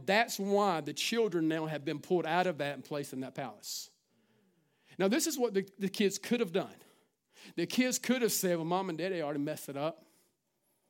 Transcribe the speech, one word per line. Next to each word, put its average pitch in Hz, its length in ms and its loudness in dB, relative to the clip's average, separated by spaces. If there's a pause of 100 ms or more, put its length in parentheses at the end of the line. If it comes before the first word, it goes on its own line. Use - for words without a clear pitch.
that's 214 320 4
why 202 420 2
the 147 140 -6
children 185 520 2
now 160 200 0
have 147 180 -6
been 151 140 -2
pulled 165 280 0
out 175 200 4
of 165 120 -2
that 143 160 -4
and 131 100 -12
placed 143 280 -6
in 131 80 -6
that 127 140 -10
palace. - 560 -10 (1080)
Now, 196 100 4
this 330 180 4
is 262 120 -4
what 240 140 0
the, 190 160 0 (100)
the 190 100 -2
kids 190 280 2
could 240 240 -2
have 180 120 -2
done. 170 200 -2 (840)
The 170 100 -2
kids 254 320 2
could 247 240 2
have 214 100 2
said, 180 240 2
"Well, 165 80 -2
Mom 185 240 0
and 160 80 -4
Daddy 175 240 -2
already 147 200 -2
messed 147 280 -4
it 139 80 -10
up. 156 300 -4 (840)